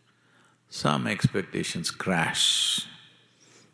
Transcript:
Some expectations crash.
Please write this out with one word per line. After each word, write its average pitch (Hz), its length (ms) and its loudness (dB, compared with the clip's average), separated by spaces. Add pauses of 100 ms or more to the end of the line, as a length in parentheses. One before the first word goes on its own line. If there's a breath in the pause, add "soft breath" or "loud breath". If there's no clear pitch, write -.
(680 soft breath)
Some - 380 0
expectations 95 840 -2
crash. - 960 0 (840 soft breath)